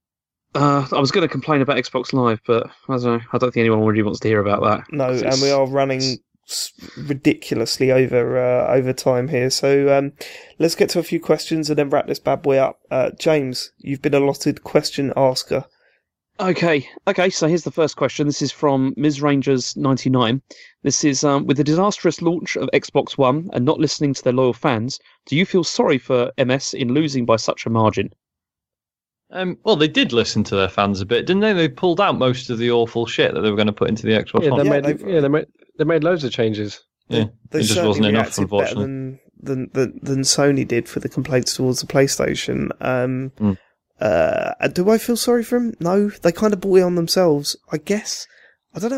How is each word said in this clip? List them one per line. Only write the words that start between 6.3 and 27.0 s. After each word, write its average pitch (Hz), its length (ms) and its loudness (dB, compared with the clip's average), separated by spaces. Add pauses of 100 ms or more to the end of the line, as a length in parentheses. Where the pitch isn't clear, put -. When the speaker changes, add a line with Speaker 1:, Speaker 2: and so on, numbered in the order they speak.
Speaker 2:
s-, - 240 -8 (240)
ridiculously 135 960 0
over, 123 460 2
uh, 123 360 2
over 131 180 2
time 127 360 0
here. 127 220 0
So, 139 460 2
um, 139 160 0 (460)
let's 165 180 0
get - 140 2
to - 100 -2
a - 40 -6
few 165 160 -4
questions 156 500 -2
and 151 80 2
then 143 120 0
wrap 143 160 0
this 139 140 -4
bad 139 220 -2
boy 139 160 2
up. 131 220 0 (100)
Uh, 131 280 0
James, 143 600 -2
you've 135 240 -8
been 143 120 0
allotted 139 480 0
question - 540 -2
asker. 131 480 0 (760)
Speaker 1:
Okay, 170 480 0 (180)
okay. 190 240 2
So - 160 -2
here's 160 160 0
the 147 80 -6
first 156 260 -2
question. 147 300 -2
This 147 160 -2
is 139 80 -2
from 135 460 0
Ms 143 260 -2
Rangers 139 540 0
ninety-nine. 131 640 0 (400)
This - 220 -2
is, 139 180 0
um, 143 240 2
"With 139 120 2
the 151 60 0
disastrous 175 580 0
launch 170 340 -2
of 131 180 -4
Xbox - 420 -2
One 143 360 0
and 127 120 0
not 151 140 2
listening 143 360 0
to - 80 -8
their 127 100 2
loyal 127 200 2
fans, 120 460 -2 (280)
do 135 100 -2
you 185 100 2
feel 180 160 0
sorry 175 360 2
for 123 380 0
M 127 140 0
S 135 240 -2
in 120 180 -2
losing 139 320 0